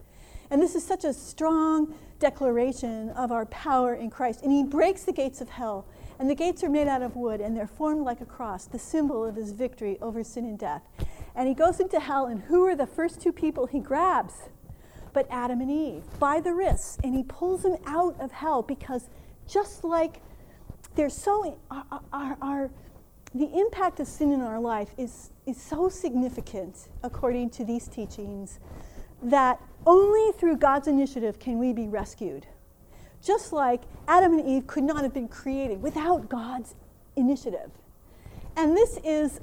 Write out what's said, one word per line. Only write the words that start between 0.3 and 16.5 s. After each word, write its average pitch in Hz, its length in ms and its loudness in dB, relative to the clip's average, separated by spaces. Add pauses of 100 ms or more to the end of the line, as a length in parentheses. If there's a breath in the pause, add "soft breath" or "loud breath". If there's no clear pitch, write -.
And 285 120 4
this 359 120 2
is 339 100 -2
such 370 200 -4
a 285 80 0
strong 311 840 0 (240 loud breath)
declaration 240 920 0
of 240 200 -4
our 233 160 -2
power 254 480 0
in 226 160 -8
Christ. - 320 -4
And 269 80 2
he 285 120 6
breaks 320 420 2
the - 80 -2
gates 269 280 -4
of 247 100 -12
hell. 214 360 -8 (320 loud breath)
And 262 100 0
the 285 60 2
gates 349 300 0
are 311 60 2
made 294 180 4
out 262 140 0
of 240 120 -6
wood, 226 260 -4
and 220 160 -4
they're 214 100 -4
formed 302 360 -2
like 240 180 -4
a 240 40 -12
cross, 214 420 -10
the 240 120 -10
symbol 285 460 0
of 214 120 -6
his 208 160 -6
victory 214 480 -4
over 226 240 -6
sin 240 200 -8
and 214 140 -8
death. 156 240 -6 (520 loud breath)
And 254 120 0
he 262 80 2
goes 330 240 4
into 370 220 0
hell, 277 260 0
and 226 140 -6
who 359 260 6
are 370 80 4
the 277 140 0
first - 320 -4
two 349 100 2
people 311 360 -2
he 285 120 -4
grabs? 294 720 0 (640 loud breath)
But 269 180 2
Adam 247 300 -2
and 262 100 -2
Eve, 277 320 -2 (160)
by 294 220 4
the 349 140 0